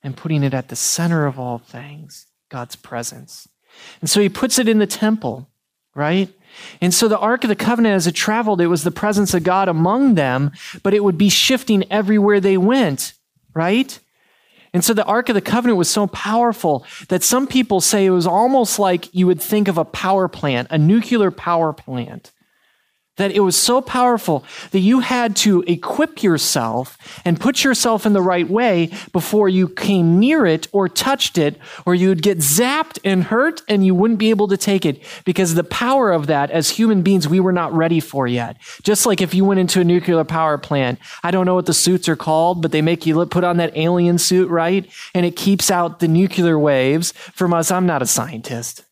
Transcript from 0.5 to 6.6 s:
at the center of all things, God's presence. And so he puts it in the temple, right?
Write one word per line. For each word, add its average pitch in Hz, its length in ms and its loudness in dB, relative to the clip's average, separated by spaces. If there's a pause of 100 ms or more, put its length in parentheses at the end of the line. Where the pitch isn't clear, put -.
at 127 160 -6
the 131 60 -12
center 170 500 -2
of 135 140 -6
all 123 200 -8
things, 143 680 -20 (240)
God's 123 260 -14
presence. - 720 -14 (540)
And 165 80 -6
so 208 100 2
he 202 100 2
puts 220 300 -2
it 233 80 0
in 220 120 4
the 202 80 2
temple, 202 600 -4 (480)
right? 175 340 0 (520)